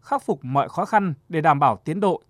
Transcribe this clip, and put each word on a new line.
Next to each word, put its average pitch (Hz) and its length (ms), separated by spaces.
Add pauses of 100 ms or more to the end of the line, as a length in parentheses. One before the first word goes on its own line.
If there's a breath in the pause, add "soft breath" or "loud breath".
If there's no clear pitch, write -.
khắc - 220
phục 175 220
mọi 135 240
khó 175 160
khăn 196 300 (140)
để 165 120
đảm 151 180
bảo 135 180
tiến 165 240
độ, 196 300